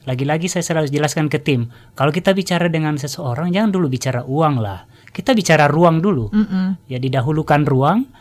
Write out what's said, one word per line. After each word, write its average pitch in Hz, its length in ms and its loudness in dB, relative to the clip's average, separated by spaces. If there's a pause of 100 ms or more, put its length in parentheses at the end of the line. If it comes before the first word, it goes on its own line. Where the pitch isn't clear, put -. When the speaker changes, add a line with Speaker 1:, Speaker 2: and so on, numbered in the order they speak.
Speaker 1:
Lagi-lagi 139 400 -2
saya 180 160 -2
selalu 156 320 -2
jelaskan 151 400 0
ke 143 80 -2
tim, 120 320 -2 (240)
kalau 143 160 2
kita 180 240 0
bicara 175 320 0
dengan 156 240 -2
seseorang 147 560 -6
jangan 202 240 0
dulu 175 160 0
bicara 127 320 -2
uang 143 400 0
lah. 98 240 -6 (240)
Kita - 240 -2
bicara 165 320 4
ruang 160 320 4
dulu. 160 320 0
Speaker 2:
Mm-mm. 190 560 -2
Speaker 1:
Ya 127 160 -8
didahulukan 147 640 0
ruang, 147 400 2 (160)